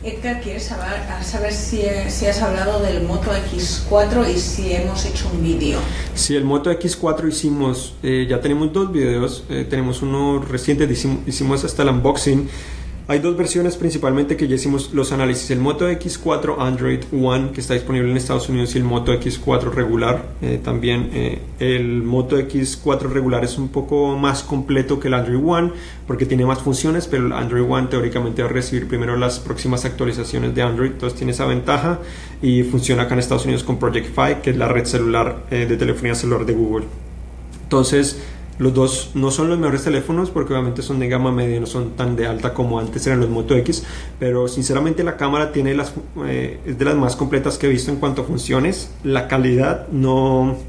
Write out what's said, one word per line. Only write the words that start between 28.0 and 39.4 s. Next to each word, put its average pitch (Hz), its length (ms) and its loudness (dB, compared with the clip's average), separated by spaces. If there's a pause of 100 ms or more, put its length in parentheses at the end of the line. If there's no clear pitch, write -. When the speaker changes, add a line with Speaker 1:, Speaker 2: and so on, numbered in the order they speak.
Speaker 2:
va 127 60 0
a - 20 -2
recibir 127 380 -2
primero 120 260 0
las - 240 0
próximas 127 460 -2
actualizaciones 123 680 -2
de 123 100 2
Android, 120 280 0
entonces 123 260 -4
tiene 127 140 -2
esa 127 140 -2
ventaja 143 540 0 (420)
y 123 220 4
funciona 123 400 2
acá 120 100 -2
en 123 60 2
Estados 123 260 0
Unidos 123 180 0
con 120 160 -2
Project 117 280 0
Fi, 143 360 0
que 135 60 2
es 123 80 2
la 120 100 0
red 120 160 2
celular, 117 640 0
eh, 120 160 0
de 117 120 0
telefonía 123 360 0
celular 117 320 0
de 120 60 0
Google. 110 360 0 (760)
Entonces, 139 540 2 (420)
los 131 140 4
dos 131 400 2
no 135 160 2
son 156 200 2